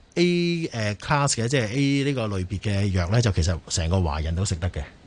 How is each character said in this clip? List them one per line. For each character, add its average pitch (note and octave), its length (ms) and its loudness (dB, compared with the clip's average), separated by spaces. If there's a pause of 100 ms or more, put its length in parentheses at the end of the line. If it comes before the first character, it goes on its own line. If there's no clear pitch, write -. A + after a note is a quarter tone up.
(160)
A，A， F3 520 2
誒， G#2+ 280 -4
class C#3+ 340 0
嘅， A#2 180 0
即 C#3 100 0
係 A2+ 120 2
A C#3 360 2
呢 C#3+ 80 0
個 A#2 140 -2
類 F#2+ 180 -2
別 F2+ 140 -6
嘅 G2+ 320 0
藥 F2 180 0
呢， A#2 120 4
就 A2+ 100 2
其 - 120 0
實 E2+ 140 0 (120)
成 E2 200 -2
個 F#2+ 80 2
懷 D#2 240 0
孕 D#2+ 140 -2
都 F2+ 100 0
食 G2 100 -2
得 E2+ 140 -4
嘅。 D2+ 120 -6 (260)